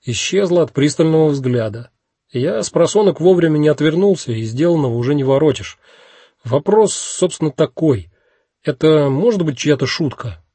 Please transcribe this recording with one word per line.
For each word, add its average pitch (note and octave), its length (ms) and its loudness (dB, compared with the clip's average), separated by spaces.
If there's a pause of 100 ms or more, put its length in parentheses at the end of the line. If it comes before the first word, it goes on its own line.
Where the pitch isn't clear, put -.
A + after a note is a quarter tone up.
Исчезло F3 600 0
от - 100 -4
пристального D#3 560 2
взгляда. A#2+ 600 -4 (400)
Я F3+ 320 -4
с - 80 -8
просонок E3+ 500 2
вовремя E3 380 4
не D3+ 100 4
отвернулся, D#3+ 640 0
и A2 120 -4
сделанного C3+ 520 0
уже A#2+ 180 -2
не C#3+ 100 0
воротишь. C3+ 540 0 (680)
Вопрос, G3 500 2
собственно, - 580 -4
такой. D3 580 -2 (540)
Это D3+ 460 2
может F#3 340 0
быть D3 160 -4
чья-то C#3 260 0
шутка? B2 580 -8 (120)